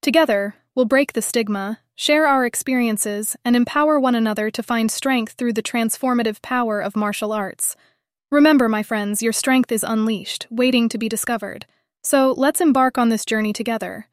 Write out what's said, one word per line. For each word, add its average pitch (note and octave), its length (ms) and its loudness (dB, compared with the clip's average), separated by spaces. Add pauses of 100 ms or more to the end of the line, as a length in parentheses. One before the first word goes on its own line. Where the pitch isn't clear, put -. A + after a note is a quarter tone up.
Together, A3 540 2 (180)
we'll B3+ 120 2
break C4+ 260 2
the A3 100 -4
stigma, G#3 560 -4 (160)
share D4+ 320 2
our C4 200 2
experiences, A3 960 -2
and A#3+ 100 2
empower D4 460 2
one B3+ 140 2
another A3 360 0
to A3 120 -8
find A3+ 280 -2
strength B3+ 440 -2
through A#3+ 180 -2
the G#3+ 100 -2
transformative A#3 800 -2
power A3+ 400 -2
of - 160 -4
martial G#3 380 -2
arts. - 420 -6 (540)
Remember, D4 360 6
my G#3+ 160 -2
friends, G#3 400 -4
your A3+ 120 0
strength C4 360 2
is A3+ 160 -2
unleashed, A3 600 -4
waiting A#3+ 400 2
to A3+ 80 -4
be A3 100 -4
discovered. G#3+ 600 -6 (360)
So C4 320 2
let's C#4+ 280 0
embark C4 340 4
on A#3 140 2
this A3 160 -2
journey G#3+ 260 -2
together. G#3+ 600 -8